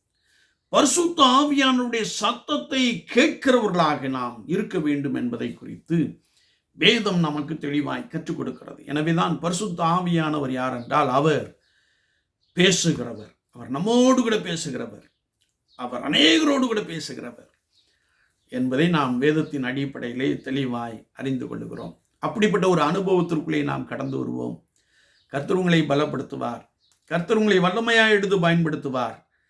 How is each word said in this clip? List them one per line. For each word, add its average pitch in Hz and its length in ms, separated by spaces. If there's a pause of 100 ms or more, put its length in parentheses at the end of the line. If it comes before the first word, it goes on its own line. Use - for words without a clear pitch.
(680)
பரிசுத்த 302 560
ஆவியானவருடைய 254 800
சத்தத்தை 240 1000 (100)
கேட்கிறவர்களாக 202 920
நாம் 120 380
இருக்க 190 320
வேண்டும் 143 360
என்பதை 120 400
குறித்து - 680 (520)
வேதம் 196 460
நமக்கு 151 400
தெளிவாய் 135 500
கற்றுக் 165 280
கொடுக்கிறது. - 500
எனவேதான் 165 540
பரிசுத்த 175 440
ஆவியானவர் 165 640
யார் 127 320
என்றால், 139 260
அவர் 139 500 (960)
பேசுகிறவர், 143 840 (140)
அவர் 117 180
நம்மோடு 240 540
கூட 220 140
பேசுகிறவர், 147 680 (720)
அவர் 120 260
அநேகரோடு 277 640
கூட 220 140
பேசுகிறவர் 151 680 (1000)
என்பதை 127 400
நாம் 139 300
வேதத்தின் 147 460
அடிப்படையிலே 131 760
தெளிவாய் 120 720
அறிந்து 127 340
கொள்ளுகிறோம். - 580 (140)
அப்படிப்பட்ட 190 500
ஒரு 165 140
அனுபவத்திற்குள்ளே 170 800
நாம் 135 240
கடந்து 135 320
வருவோம். 123 500 (580)
கர்த்தர் 143 300
உங்களை 175 240
பலப்படுத்துவார், 139 880 (360)
கர்த்தர் 170 320
உங்களை 214 220
வல்லமையாய் 220 520
எடுத்து 196 300
பயன்படுத்துவார். 151 840 (260)